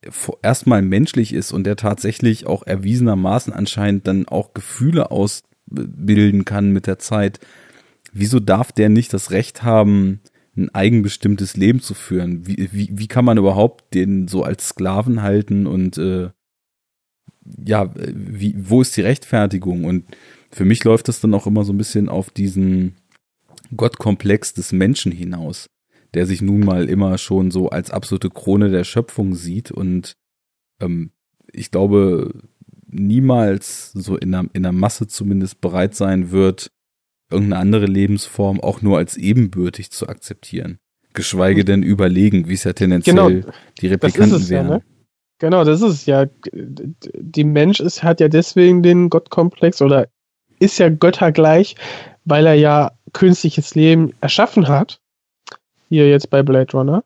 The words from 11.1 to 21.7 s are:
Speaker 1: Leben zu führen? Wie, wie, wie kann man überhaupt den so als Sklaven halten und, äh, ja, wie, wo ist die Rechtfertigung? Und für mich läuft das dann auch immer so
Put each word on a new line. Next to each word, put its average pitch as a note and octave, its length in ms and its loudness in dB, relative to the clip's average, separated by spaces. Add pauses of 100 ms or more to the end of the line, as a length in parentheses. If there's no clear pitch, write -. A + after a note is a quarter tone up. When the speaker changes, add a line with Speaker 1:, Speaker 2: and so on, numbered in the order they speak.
Speaker 1:
Leben A2+ 240 2
zu - 140 -12
führen? F2 500 -6
Wie, G2 260 -6
wie, G2+ 220 -6
wie G#2 140 -10
kann B2 180 0
man A2+ 140 4
überhaupt G2 560 0
den F#2+ 320 0
so F#2 160 -4
als - 260 -6
Sklaven G#2 540 -2
halten G2+ 420 0
und, F#2 320 -2
äh, F2+ 320 -4 (1400)
ja, G2+ 300 -2
wie, G2+ 640 -8
wo G2+ 240 2
ist - 140 -2
die G#2+ 60 -2
Rechtfertigung? F#2+ 840 -2
Und F2 220 -4 (460)
für - 120 -6
mich G2+ 200 2
läuft A2+ 240 4
das A#2 120 -4
dann A2 140 0
auch G2 140 -2
immer G#2 180 0
so G2 80 -4